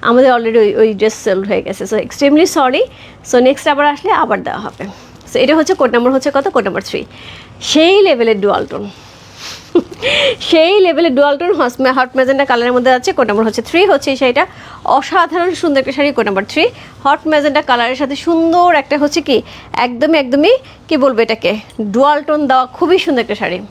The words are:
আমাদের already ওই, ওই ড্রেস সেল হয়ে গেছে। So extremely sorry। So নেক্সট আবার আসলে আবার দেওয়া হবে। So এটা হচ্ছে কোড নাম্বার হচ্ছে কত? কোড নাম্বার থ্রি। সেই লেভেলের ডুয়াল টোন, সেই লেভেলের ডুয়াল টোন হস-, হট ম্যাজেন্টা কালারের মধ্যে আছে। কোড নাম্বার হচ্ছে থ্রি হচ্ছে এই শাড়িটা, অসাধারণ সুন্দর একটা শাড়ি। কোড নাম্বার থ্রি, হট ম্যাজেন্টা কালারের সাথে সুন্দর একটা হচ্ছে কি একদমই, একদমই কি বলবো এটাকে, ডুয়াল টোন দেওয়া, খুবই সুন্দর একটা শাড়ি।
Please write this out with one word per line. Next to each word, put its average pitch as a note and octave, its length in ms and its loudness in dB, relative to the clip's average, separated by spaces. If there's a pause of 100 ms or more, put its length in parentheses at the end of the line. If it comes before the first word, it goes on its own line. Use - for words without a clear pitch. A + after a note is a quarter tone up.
আমাদের B3+ 260 4
already A3+ 280 0
ওই, G#3 60 2 (120)
ওই A3 80 4 (100)
ড্রেস G#3+ 160 0 (100)
সেল F#3+ 140 0 (100)
হয়ে F#3 180 -2
গেছে। - 240 -10
So A3 40 -4 (100)
extremely D4 420 2 (100)
sorry। C#4 260 2 (460)
So - 60 0 (120)
নেক্সট C#4 260 0
আবার C#4+ 200 0
আসলে F4 180 -4 (120)
আবার G#3+ 140 -2 (100)
দেওয়া - 180 -8
হবে। - 180 -12 (480)
So - 120 -6
এটা C#4+ 140 2
হচ্ছে D#4+ 220 0
কোড B3 160 2
নাম্বার A#3+ 200 2
হচ্ছে C4+ 220 0
কত? C#4 80 -2 (100)
কোড A#3 120 0
নাম্বার F#3+ 220 -6
থ্রি। D3+ 120 -6 (680)
সেই E4 240 4 (120)
লেভেলের A#3 360 2
ডুয়াল G3+ 280 0
টোন, G3+ 120 -8 (1700)
সেই E4 240 4 (120)
লেভেলের E4 320 0
ডুয়াল C#4+ 220 2
টোন F4 200 -2
হস-, B3 200 -2 (180)
হট B3+ 200 0
ম্যাজেন্টা C4+ 340 0
কালারের A#3+ 240 0
মধ্যে B3 220 2
আছে। B3 200 -2
কোড A#3+ 120 2
নাম্বার G#3+ 180 0
হচ্ছে A3 220 -4
থ্রি E4 120 2 (100)
হচ্ছে C#4 220 0
এই B3+ 80 -4
শাড়িটা, B3+ 220 2 (540)
অসাধারণ F4 540 0 (100)
সুন্দর C#4+ 200 0
একটা C4+ 160 -4
শাড়ি। C#4+ 200 2
কোড A3 120 0
নাম্বার G3 220 -2
থ্রি, D#4 120 0 (400)
হট D4 180 0 (100)
ম্যাজেন্টা D4 380 2
কালারের B3 320 0
সাথে C#4 140 -4 (100)
সুন্দর E4+ 440 2 (120)
একটা C#4 220 -2
হচ্ছে D4 240 -2
কি C4 100 2 (480)
একদমই, C4 380 0
একদমই C#4+ 300 2 (340)
কি - 160 -2
বলবো C4 220 2
এটাকে, G3+ 260 -2 (420)
ডুয়াল C#4+ 340 2
টোন D4+ 120 0 (100)
দেওয়া, C4 160 2 (120)
খুবই F4 280 2
সুন্দর C4+ 200 0
একটা G#3 160 -6
শাড়ি। F3+ 160 -4 (140)